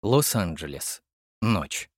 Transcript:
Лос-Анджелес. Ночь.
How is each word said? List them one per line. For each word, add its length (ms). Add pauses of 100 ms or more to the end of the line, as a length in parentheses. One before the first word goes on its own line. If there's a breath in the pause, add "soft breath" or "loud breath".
Лос-Анджелес. 960 (400)
Ночь. 560